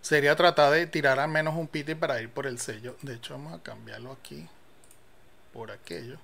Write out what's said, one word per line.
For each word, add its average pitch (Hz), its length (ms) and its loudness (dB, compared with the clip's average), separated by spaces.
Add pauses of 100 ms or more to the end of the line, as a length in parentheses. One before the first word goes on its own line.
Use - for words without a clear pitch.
sería 147 340 4
tratar 156 380 6
de 165 140 4
tirar 143 320 2
al 147 100 0
menos 156 280 0
un 160 120 -4
pity 156 260 -4
para 151 280 -2
ir 117 80 -10
por 139 160 -6
el 123 120 -6
sello. 120 440 -10
De 135 120 -10
hecho, 117 200 -14
vamos 143 180 -14
a 170 100 -16
cambiarlo 117 500 -14
aquí 147 360 -16 (1040)
por 110 180 -12
aquello. 120 540 -12